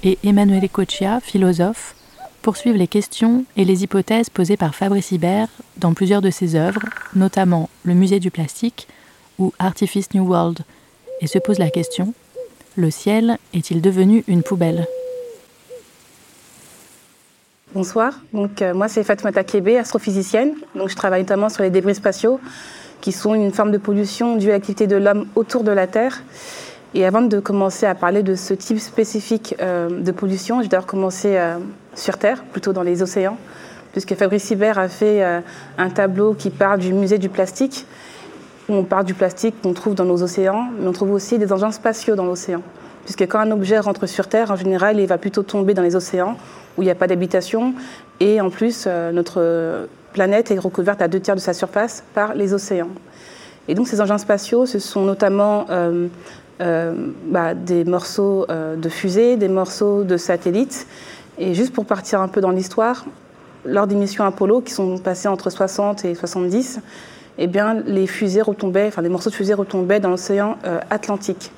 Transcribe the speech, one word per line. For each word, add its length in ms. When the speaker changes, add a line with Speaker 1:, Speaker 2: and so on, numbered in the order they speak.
Speaker 1:
et 180
Emmanuel 400
Ecochia, 600
philosophe, 720
poursuivent 340
les 120
questions 560
et 80
les 180
hypothèses 460
posées 300
par 160
Fabrice 380
Hibert 360
dans 160
plusieurs 260
de 80
ses 260
œuvres, 280
notamment 560
Le 100
Musée 260
du 100
plastique 580
ou 200
Artifice 540
New 160
World, 300
et 40
se 120
posent 220
la 100
question, 420
le 140
ciel 480
est-il 260
devenu 480
une 140
poubelle ? 440
Speaker 2:
Bonsoir, 480
donc, 260
euh, 140
moi 140
c'est 140
Fatoumata 420
Kébé, 340
astrophysicienne, 720
donc 160
je 60
travaille 260
notamment 260
sur 140
les 80
débris 240
spatiaux 440
qui 120
sont 200
une 200
forme 200
de 60
pollution 580
due 140
à 40
l'activité 320
de 100
l'homme 300
autour 280
de 60
la 160
Terre. 360
Et 140
avant 160
de 160
commencer 480
à 80
parler 300
de 100
ce 180
type 280
spécifique, 840
euh, 400
de 80
pollution, 460
je 60
vais 60
d'abord 180
commencer, 500
euh, 220
sur 240
Terre, 240
plutôt 300
dans 100
les 180
océans, 360
puisque 240
Fabrice 340
Hibert 260
a 120
fait, 340
euh, 180
un 100
tableau 460
qui 160
parle 300
du 120
musée 260
du 100
plastique, 580
où 60
on 80
parle 220
du 100
plastique 480
qu'on 100
trouve 220
dans 100
nos 200
océans, 420
mais 80
on 40
trouve 200
aussi 260
des 140
engins 180
spatiaux 460
dans 100
l'océan. 340
Puisque 180
quand 160
un 140
objet 260
rentre 280
sur 200
Terre, 240
en 60
général, 420
il 80
va 100
plutôt 280
tomber 300
dans 80
les 120
océans, 420
où 60
il 40
n'y 40
a 60
pas 100
d'habitation, 680
et 220
en 100
plus, 380
euh, 240
notre 760
planète 380
est 80
recouverte 440
à 40
deux 140
tiers 160
de 40
sa 140
surface 480
par 200
les 180
océans. 380
Et 80
donc 100
ces 140
engins 180
spatiaux, 480
ce 140
sont 240
notamment, 640
euh, 380
euh, 320
bah, 300
des 300
morceaux, 680
euh, 260
de 140
fusées, 480
des 100
morceaux 560
de 140
satellites. 680
Et 160
juste 180
pour 140
partir 340
un 80
peu 140
dans 80
l'histoire, 560
lors 220
des 80
missions 300
Apollo, 360
qui 140
sont 240
passées 300
entre 200
soixante 560
et 100
soixante-dix, 680
eh 80
bien, 400
les 200
fusées 360
retombaient, 460
enfin, 120
les 80
morceaux 220
de 40
fusées 200
retombaient 460
dans 100
l'océan, 560
euh, 140
Atlantique. 680